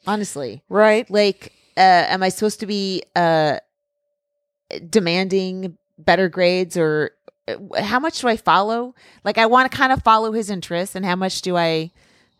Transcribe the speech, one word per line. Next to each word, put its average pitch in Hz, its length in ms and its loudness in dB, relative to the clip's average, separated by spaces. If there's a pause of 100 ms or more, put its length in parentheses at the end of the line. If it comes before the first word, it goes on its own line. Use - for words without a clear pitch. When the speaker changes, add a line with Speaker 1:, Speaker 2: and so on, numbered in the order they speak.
Speaker 1:
honestly. 147 640 -6
Speaker 2:
Right. 214 400 2
Speaker 1:
Like, 202 440 0 (240)
uh, 185 320 6
am 185 140 -2
I 190 60 2
supposed 208 320 -4
to 226 40 -6
be, 196 380 -4 (120)
uh, 160 440 2 (1300)
demanding 185 880 -2 (200)
better 175 320 2
grades, 180 480 0
or, 151 340 0 (360)
uh, - 340 -6
how 208 180 -2
much 320 200 -4
do 254 80 -2
I 226 100 0
follow? 220 560 0 (300)
Like, 208 140 -2
I 226 80 4
wanna 254 240 4
kinda 262 320 0
follow 220 300 2
his 214 180 -4
interests, 180 460 -6
and 190 100 -6
how 180 100 0
much 190 260 -4
do 180 160 -2
I, 165 340 -2 (480)